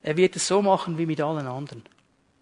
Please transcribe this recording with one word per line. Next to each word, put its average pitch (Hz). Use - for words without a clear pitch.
er 156
wird 185
es -
so 196
machen 185
wie 165
mit 156
allen 151
anderen. 127